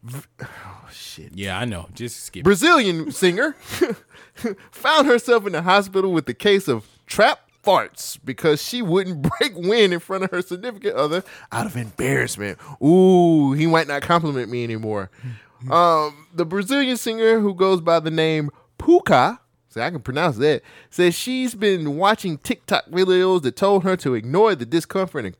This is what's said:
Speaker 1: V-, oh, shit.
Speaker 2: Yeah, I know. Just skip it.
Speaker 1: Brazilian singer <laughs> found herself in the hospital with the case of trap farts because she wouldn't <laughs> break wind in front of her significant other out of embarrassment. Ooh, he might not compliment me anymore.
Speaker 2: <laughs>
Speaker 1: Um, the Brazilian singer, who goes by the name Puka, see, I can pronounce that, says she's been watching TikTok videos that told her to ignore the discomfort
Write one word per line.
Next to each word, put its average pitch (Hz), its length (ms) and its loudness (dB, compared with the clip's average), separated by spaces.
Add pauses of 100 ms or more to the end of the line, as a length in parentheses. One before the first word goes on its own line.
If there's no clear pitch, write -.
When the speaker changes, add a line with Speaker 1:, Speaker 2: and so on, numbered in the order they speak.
Speaker 1:
V-, 123 180 -16 (200)
oh, - 480 -20
shit. - 460 -20
Speaker 2:
Yeah, 95 240 -8
I 117 60 -6
know. 95 280 -10
Just - 300 -14
skip - 180 -16
it. - 40 -12
Speaker 1:
Brazilian 196 680 2
singer 208 460 0 (560)
<laughs> - 580 -14
found 294 340 2
herself 240 400 2
in 202 60 -6
the 165 120 -4
hospital 190 500 0
with 160 140 -2
the 123 60 -6
case 196 360 0
of 113 180 -2 (180)
trap 240 360 2 (200)
farts - 640 -2
because 147 400 -2
she 247 180 -8
wouldn't 185 400 -2
<laughs> 151 160 -2
break 285 160 -2
wind 190 380 2
in 175 80 -4
front 190 240 -6
of 185 80 -4
her 180 100 -4
significant 180 540 -8
other 151 260 0 (300)
out 117 140 -4
of 190 100 -10
embarrassment. 120 840 -4 (240)
Ooh, 170 680 6
he 151 160 0
might 165 220 2
not 143 120 -4
compliment 143 480 0
me 120 140 -6
anymore. 110 520 -6
Speaker 2:
<laughs> - 40 -20 (500)
Speaker 1:
Um, 156 640 0
the 170 120 -2
Brazilian 247 500 -2
singer, 226 460 2
who 202 120 0
goes 185 280 2
by 165 180 2
the 156 100 -4
name 160 400 0 (280)
Puka, 208 640 4 (260)
see, - 140 -8
I 135 80 -2
can 170 100 -8
pronounce 131 380 -2
that, 139 240 0 (280)
says 175 260 2
she's 254 380 -4
been 185 440 -2
watching 190 400 0
TikTok - 480 -4
videos 185 560 2
that 127 160 -4
told 196 260 2
her 180 140 -2
to 139 160 -2
ignore 160 420 0
the 123 100 -8
discomfort 151 760 -4